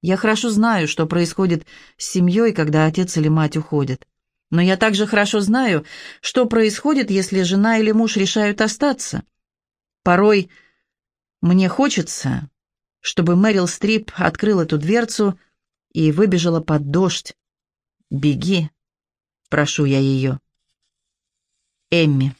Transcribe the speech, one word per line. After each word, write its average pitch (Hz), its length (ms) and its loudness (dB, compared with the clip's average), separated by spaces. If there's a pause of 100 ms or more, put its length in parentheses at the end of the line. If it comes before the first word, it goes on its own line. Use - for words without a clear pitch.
Я 180 160 0
хорошо 220 320 0
знаю, 214 380 2
что 160 180 -2
происходит 170 600 -2 (300)
с - 80 -12
семьей, 190 460 2
когда 156 340 0
отец 180 300 -2
или 156 120 0
мать 156 280 0
уходят. 143 520 -4 (420)
Но 165 100 0
я 185 160 4
также 214 300 0
хорошо 208 340 0
знаю, 208 460 0 (340)
что - 280 0
происходит, 226 640 0
если 190 320 0
жена 202 340 2
или 220 140 2
муж 220 260 0
решают 208 420 0
остаться. 240 640 -2 (800)
Порой 190 460 2 (920)
мне 180 280 4
хочется, 147 800 -4 (500)
чтобы 175 360 0
Мэрил 196 320 2
Стрип 220 480 -2
открыла 180 480 0
эту 156 160 -2
дверцу 202 600 -2 (540)
и 156 180 2
выбежала 170 480 2
под 151 300 -2
дождь. 170 460 -2 (760)
«Беги», 151 600 -2 (760)
прошу 147 380 -2
я 135 140 0
её. 135 400 -2 (1500)
Эмми. 135 480 2